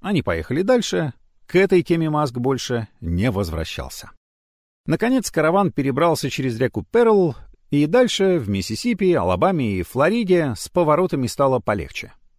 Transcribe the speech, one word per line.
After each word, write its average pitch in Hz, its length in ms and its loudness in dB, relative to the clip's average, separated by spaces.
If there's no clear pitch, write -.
Они 190 220 -2
поехали 95 400 -2
дальше, 190 500 0
к - 100 -4
этой 185 260 4
теме 165 280 0
Маск 147 280 -2
больше 120 500 -2
не 87 300 0
возвращался. 80 800 -6
Наконец 226 440 0
караван 170 400 2
перебрался 139 600 0
через 127 280 -4
реку 117 320 -2
Перл, 208 460 2
И 147 160 2
дальше 190 520 2
в 107 100 -4
Миссисипи, 175 640 0
Алабаме 113 640 2
и 92 80 -2
Флориде 175 760 0
с - 140 -12
поворотами 156 560 0
стало 131 320 0
полегче. - 560 -6